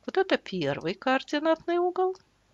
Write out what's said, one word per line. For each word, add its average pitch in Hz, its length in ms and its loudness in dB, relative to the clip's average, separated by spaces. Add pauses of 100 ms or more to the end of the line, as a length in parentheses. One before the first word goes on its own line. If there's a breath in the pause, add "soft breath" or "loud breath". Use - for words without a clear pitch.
вот - 120 -2
это 381 200 2
первый 156 560 -2
координатный 311 840 0
угол, 359 380 0 (380)